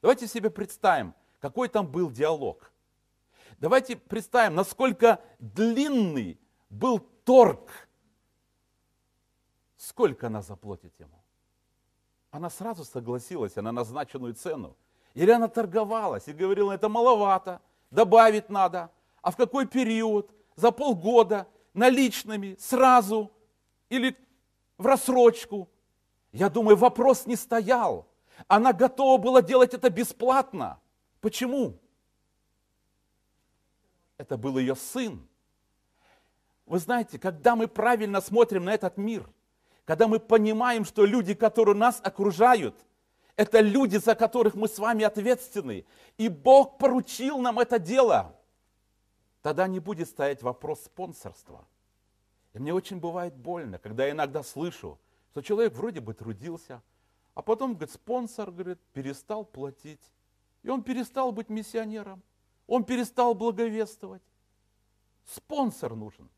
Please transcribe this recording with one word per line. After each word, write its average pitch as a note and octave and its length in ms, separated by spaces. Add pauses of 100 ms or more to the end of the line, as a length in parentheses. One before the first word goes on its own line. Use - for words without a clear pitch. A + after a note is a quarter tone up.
Давайте A#3 240
себе G#3+ 240
представим, E3+ 640 (260)
какой A3+ 280
там G3+ 180
был D#3 240
диалог. C#3 640 (840)
Давайте B3+ 380
представим, A3 580
насколько A3 680 (160)
длинный G3 1000 (300)
был G#3+ 300 (240)
торг. - 640 (1900)
Сколько C#3 520
она G#2+ 140
заплатит F#2+ 560
ему? D2 240 (1080)
Она E3 180
сразу F#3 360
согласилась, A#2+ 720
она G#2+ 160
назначенную B2 640
цену. B2 420 (380)
Или F3+ 180
она A3+ 160
торговалась G#3+ 800
и D3+ 40
говорила: G3 400
«Это G3+ 160
маловато, G#3 720 (300)
добавить G#3+ 580
надо». F3+ 420 (320)
А - 80
в F#3 60
какой B3+ 300
период? A3+ 680 (220)
За A3 140
полгода, G3+ 760 (280)
наличными, G#3+ 840
сразу A#3+ 720 (600)
или B3+ 260 (640)
в F#3+ 80
рассрочку? A#3+ 840 (640)
Я E3+ 160
думаю, G#3+ 280
вопрос B3 500
не A#3 100
стоял. G#3+ 720 (420)
Она A3+ 240
готова C4 480
была B3+ 220
делать B3+ 320
это B3 160
бесплатно. A3 880 (400)
Почему? A#3 580 (2500)
Это C3+ 220
был C3 200
ее B3 160
сын. F#3+ 520 (1400)
Вы E3 140
знаете, G#3 400
когда F#3+ 380
мы A3+ 120
правильно G#3+ 520
смотрим G#3+ 440
на G3 100
этот G3+ 220
мир, G3+ 320 (560)
когда D#3+ 240
мы A3 120
понимаем, A3 640
что G#3 200
люди, G#3 300
которые G#3+ 400
нас A3+ 280
окружают, G3 760 (600)
это G#3+ 240
люди, G#3+ 360
за G#3+ 180
которых A3 400
мы G#3+ 140
с G#3+ 100
вами G#3+ 260
ответственны, G#3 800 (320)
и A3 120
Бог C4 500
поручил C4 600
нам B3 200
это A#3+ 200
дело, F3 580 (1040)
тогда D3+ 240
не F#3 140
будет E3+ 280
стоять C#3 340
вопрос B2 420
спонсорства. - 840 (840)
И G#2 60
мне D3 160
очень F#3 260
бывает F3 340
больно, C3 440
когда A2 260
я C#3+ 80
иногда D3 300
слышу, C#3 560 (320)
что D3 100
человек G#3+ 320
вроде F3 280
бы A2 120
трудился, A#2 720 (520)
а - 60
потом, A#3 320
говорит, D#3 180
спонсор, A3+ 600
говорит, F3 280 (140)
перестал C#3 520
платить. C#3 580 (600)
И - 60
он B3+ 140
перестал B3+ 500
быть G#3+ 160
миссионером, G#3+ 760 (440)
он A#3+ 180
перестал A#3+ 500
благовествовать. G#3+ 880 (1040)
Спонсор A3+ 680
нужен. G#2+ 440